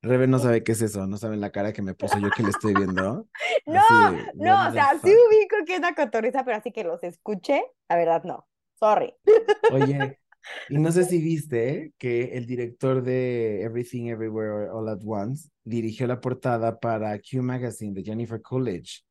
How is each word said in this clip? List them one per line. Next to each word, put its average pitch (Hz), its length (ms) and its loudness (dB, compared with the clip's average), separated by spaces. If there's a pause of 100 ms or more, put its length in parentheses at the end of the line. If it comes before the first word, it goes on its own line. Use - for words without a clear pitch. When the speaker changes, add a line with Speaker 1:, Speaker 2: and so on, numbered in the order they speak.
Speaker 1:
Rebe 127 220 4
no 131 120 4
Speaker 2:
Sí. 123 60 0
Speaker 1:
sabe 117 200 2
qué 113 80 0
es 110 100 0
eso, 101 240 -4
no 98 100 -6
sabe 107 200 -6
la 101 140 -4
cara 101 220 -4
que 104 80 -10
me 95 140 -6
puso - 240 -2
yo 101 180 0
que 120 60 -2
le 104 80 2
estoy 104 240 0
viendo. 98 540 -4 (180)
Speaker 2:
<laughs> 698 200 -2
No, 320 120 0
Speaker 1:
Así 440 160 8
de, 415 500 2
Speaker 2:
no, 349 60 4
Speaker 1:
"What 381 180 4
Speaker 2:
o - 40 -4
Speaker 1:
the 226 60 -2
Speaker 2:
sea, 285 160 4
sí 330 40 -4
Speaker 1:
fuck?". 453 300 8
Speaker 2:
ubico 427 360 4
que 359 120 -4
es 349 40 -2
la 349 140 -2
cotorriza, 254 500 -2
pero 240 120 -2
así 214 160 -8
que 220 100 -8
los 170 220 -6
escuche, 214 580 -4 (260)
la 170 80 2
verdad 165 280 2
no. 127 240 -12 (320)
Sorry. 208 340 2 (560)
Speaker 1:
Oye, 135 480 0 (500)
y 143 100 -2
no 156 120 2
sé 175 140 4
si 180 180 0
viste 151 760 -2
que 120 380 -2
el 123 100 -8
director 123 580 -2
de 123 580 -2
Everything 120 460 -6
Everywhere 110 640 -6
All 110 180 -8
at 107 180 -8
Once 107 420 -6 (140)
dirigió 113 460 -4
la 123 120 -4
portada 120 600 -2
para 107 400 -4
Q 131 240 -8
Magazine 120 500 -6
de 95 80 -10
Jennifer 110 400 -8
Coolidge. 123 680 -6